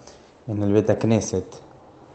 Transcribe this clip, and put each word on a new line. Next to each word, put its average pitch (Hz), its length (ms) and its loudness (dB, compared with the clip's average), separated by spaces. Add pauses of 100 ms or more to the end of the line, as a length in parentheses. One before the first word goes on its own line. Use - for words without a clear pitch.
(480)
en 104 140 -2
el 101 100 2
Betakneset. 104 720 2 (720)